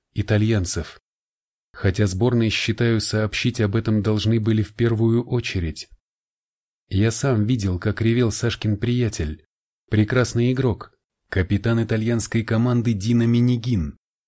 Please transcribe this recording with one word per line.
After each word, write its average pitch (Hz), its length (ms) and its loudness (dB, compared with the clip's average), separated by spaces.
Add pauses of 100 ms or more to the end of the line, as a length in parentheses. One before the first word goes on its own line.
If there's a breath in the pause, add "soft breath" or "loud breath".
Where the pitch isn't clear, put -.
(140)
итальянцев. 104 840 0 (720)
Хотя 101 340 0
сборной, 113 420 2
считаю, 113 520 0
сообщить 110 600 -2
об 104 140 0
этом 110 280 0
должны 110 380 2
были 110 220 2
в - 100 -6
первую 117 520 2
очередь. - 640 -4 (1000)
Я 104 220 2
сам 113 340 0
видел, 98 340 0
как 104 220 -4
ревел 113 300 2
Сашкин 107 480 -2
приятель, 117 640 -4 (460)
прекрасный 120 640 2
игрок, 127 420 -4 (340)
капитан 101 540 0
итальянской 113 600 -2
команды 117 480 0
Дино 117 320 0
Минигин. 117 760 0 (300)